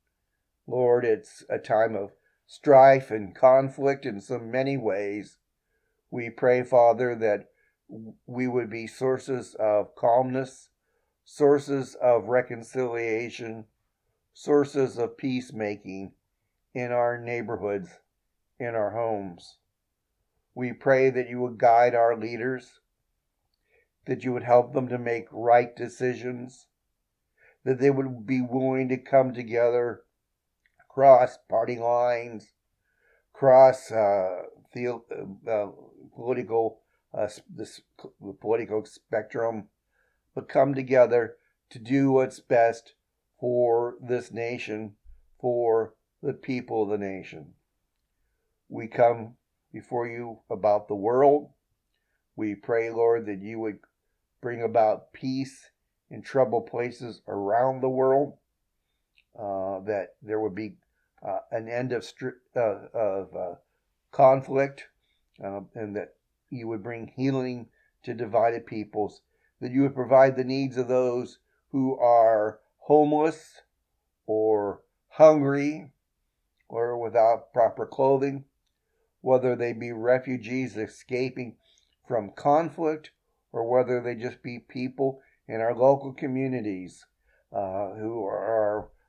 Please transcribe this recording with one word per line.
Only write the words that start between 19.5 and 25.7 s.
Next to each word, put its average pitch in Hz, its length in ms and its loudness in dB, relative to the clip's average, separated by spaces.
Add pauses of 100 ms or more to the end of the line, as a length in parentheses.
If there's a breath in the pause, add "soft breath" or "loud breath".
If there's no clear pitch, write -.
We 123 180 -6
pray 131 380 2
that 123 180 -4
you 123 120 -8
would 120 180 -6
guide 120 360 6
our 117 220 2
leaders, 117 640 -8 (1300)
that 127 180 -6
you 127 80 -4
would 123 100 -6
help 123 300 4
them 131 160 -4
to 123 100 -6
make 117 320 -6
right 120 460 2